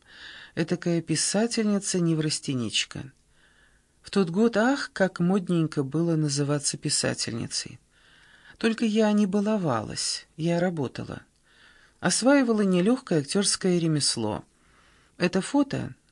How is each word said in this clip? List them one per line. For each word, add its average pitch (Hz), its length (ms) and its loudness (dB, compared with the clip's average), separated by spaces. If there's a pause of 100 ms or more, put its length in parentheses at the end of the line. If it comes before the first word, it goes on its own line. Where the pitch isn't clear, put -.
(560)
Этакая 170 460 -2
писательница-неврастеничка. 165 2000 -2 (880)
В - 80 -20
тот 196 200 2
год, 226 260 2
ах, 254 380 0
как 185 260 0
модненько 175 640 0
было 160 320 0
называться 147 640 -2
писательницей. - 1040 -4 (760)
Только 226 280 0
я 214 260 4
не 208 140 4
баловалась, 185 1040 -2 (100)
я 170 240 0
работала. 147 600 -4 (760)
Осваивала 233 640 4
нелёгкое 190 580 2
актёрское 185 600 0
ремесло. 139 680 0 (720)
Это 180 240 0
фото 160 520 0 (180)